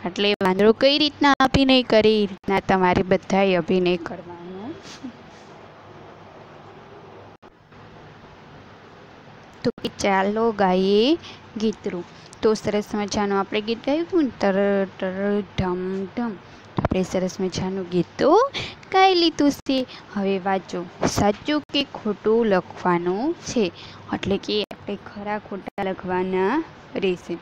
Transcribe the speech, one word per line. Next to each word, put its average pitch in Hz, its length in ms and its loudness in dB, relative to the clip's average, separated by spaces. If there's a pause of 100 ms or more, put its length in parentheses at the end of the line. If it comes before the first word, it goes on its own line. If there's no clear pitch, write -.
એટલે 202 280 0
વાંદરો 196 400 4
કઈ 277 240 4
રીતના 285 420 2
અભિનય 262 440 4
કરે 214 400 4
એ - 20 2
રીતના 196 340 -2
તમારે 185 440 2
બધાએ 190 520 2
અભિનય 175 420 0
કરવાનો. 175 760 -12 (4000)
તો 247 60 2 (140)
કે 233 60 -4 (100)
ચાલો 208 520 2
ગાઈએ 202 680 2 (400)
ગીતરું. 202 460 -4 (380)
તો 220 120 4
સરસ 208 420 -2
મજાનું 202 440 -2
આપણે 208 220 -2
ગીત 226 240 -6
ગાયું 311 200 0
હતું 339 180 2
ને, 247 60 0 (100)
ટર 196 480 2 (120)
ટર 202 420 -2 (160)
ઢમ 185 480 -2
ઢમ. 233 260 -6 (440)
તો - 60 -2
આપણે 185 220 0
સરસ 185 360 -4
મજાનું 185 500 -4
ગીત 175 160 0 (120)
તો 440 340 4 (400)
ગાઈ 381 240 6
લીધું 320 360 2
છે. 262 360 -2 (260)
હવે 196 260 -2
વાંચો, 185 460 -4 (220)
સાચું 285 540 0 (120)
કે 285 100 0
ખોટું 220 640 0
લખવાનું 185 880 0
છે. - 380 -2 (420)
એટલે - 240 -2
કે 208 260 -4
આપણે - 320 -10
ખરા 208 440 -10
ખોટા 202 440 -10
લખવાના 185 800 -2 (320)
રહેશે. 190 460 -4